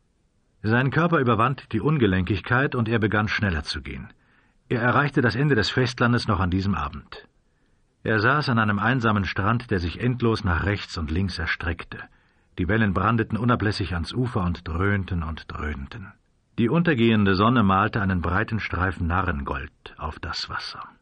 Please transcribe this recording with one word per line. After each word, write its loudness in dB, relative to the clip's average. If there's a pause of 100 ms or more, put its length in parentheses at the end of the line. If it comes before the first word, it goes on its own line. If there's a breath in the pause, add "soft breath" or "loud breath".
(600)
Sein 2
Körper 2
überwand 0
die -2
Ungelenkigkeit 0
und 0
er 2
begann 2
schneller -2
zu -8
gehen. -12 (540 soft breath)
Er -2
erreichte 2
das 2
Ende 2
des 2
Festlandes 2
noch 2
an 0
diesem 0
Abend. -8 (760)
Er 0
saß 2
an 2
einem 2
einsamen 2
Strand, -2
der 2
sich -4
endlos 0
nach 0
rechts -4
und -4
links -2
erstreckte. -6 (580 soft breath)
Die 0
Wellen 2
brandeten 0
unablässig 0
ans -4
Ufer -2
und -4
dröhnten 0
und -8
dröhnten. -10 (440)
Die 2
untergehende 4
Sonne 4
malte 4
einen 0
breiten -2
Streifen -2
Narrengold -4
auf -10
das -10
Wasser. -10 (180)